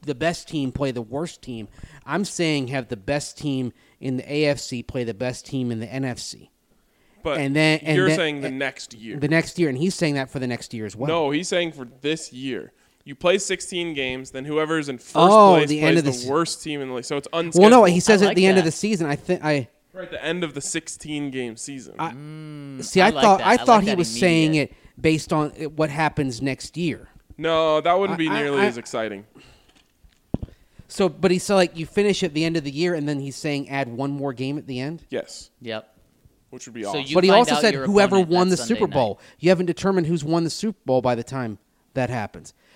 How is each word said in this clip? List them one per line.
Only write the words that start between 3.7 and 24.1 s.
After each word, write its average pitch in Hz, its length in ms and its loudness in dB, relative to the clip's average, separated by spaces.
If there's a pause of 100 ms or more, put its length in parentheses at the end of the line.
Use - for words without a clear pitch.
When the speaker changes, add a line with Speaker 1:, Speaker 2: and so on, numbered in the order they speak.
Speaker 1:
in 131 180 -6
the 127 140 -10
A 151 140 0
F 143 140 0
C 120 240 -10
play 127 200 -6
the 113 120 -6
best 123 320 -8
team 127 240 -4
in 113 80 -6
the 110 120 -10
N 135 140 -6
F 123 140 -6
C. - 320 -16 (720)
Speaker 2:
But 156 200 -4
Speaker 1:
And 139 120 -2
then, 156 260 4
and 151 180 0
Speaker 2:
you're 185 100 4
Speaker 1:
then, 156 100 2
Speaker 2:
saying 151 240 -4
the 139 60 -6
Speaker 1:
and 135 120 -8
Speaker 2:
next - 340 -8
year. 113 240 -14
Speaker 1:
the 143 100 -2
next 160 320 0
year, 165 80 2
and 127 100 -4
he's 180 180 -2
saying 151 180 -2
that 135 160 -4
for 139 100 -10
the 127 80 -4
next 120 260 -8
year 110 120 -8
as 98 100 -10
well. 127 140 -6
Speaker 2:
No, 156 220 0
he's 165 180 -4
saying 175 240 -2
for 139 120 -14 (140)
this 156 320 -4
year. 127 400 -8 (320)
You 143 120 -16
play 180 240 2
sixteen 175 540 -6
games, 131 380 -6
then 131 140 -10
whoever's 156 420 -2
in 127 120 -8
first - 180 -14
Speaker 1:
Oh, 196 380 10
Speaker 2:
place 151 120 4
Speaker 1:
the 151 120 0
Speaker 2:
plays 156 100 2
Speaker 1:
end 165 80 4
of 156 80 2
Speaker 2:
the 139 60 2
Speaker 1:
the 127 60 -4
s- 123 100 -10
Speaker 2:
worst 160 360 -2
team 151 160 -6
in 135 100 -8
the 127 40 -8
league. 120 120 -6
So 147 120 -6
it's 139 160 -8
Speaker 1:
Well, 165 100 -2
no, 170 40 -8
Speaker 2:
unscheduled. 202 420 10
Speaker 1:
he 175 100 2
says 202 220 6
Speaker 3:
I 202 40 6
Speaker 1:
at - 40 4
Speaker 3:
like 190 80 -2
Speaker 1:
the 190 80 6
end 190 120 6
of 180 60 6
Speaker 3:
that. 160 60 0
Speaker 1:
the 151 80 -4
season. 196 300 -2
I 143 100 -2
think - 260 -4
I 147 240 0 (240)
Speaker 2:
Right, 185 180 -16
the 147 140 -10
end 170 220 -4
of 147 80 -10
the 143 80 -10
sixteen-game 143 960 -8
season. 120 420 -16
Speaker 1:
I 160 120 -8
Speaker 3:
Mm, 147 720 -16
Speaker 1:
see, 185 180 2
Speaker 3:
I 185 60 8
Speaker 1:
I - 20 4
Speaker 3:
like 147 140 -2
Speaker 1:
thought, 196 160 8
Speaker 3:
that. - 80 0
Speaker 1:
I 214 60 6
Speaker 3:
I 247 40 6
Speaker 1:
thought - 100 -2
Speaker 3:
like 226 140 8
Speaker 1:
he 185 60 0
Speaker 3:
that 208 100 0
Speaker 1:
was 175 100 0 (120)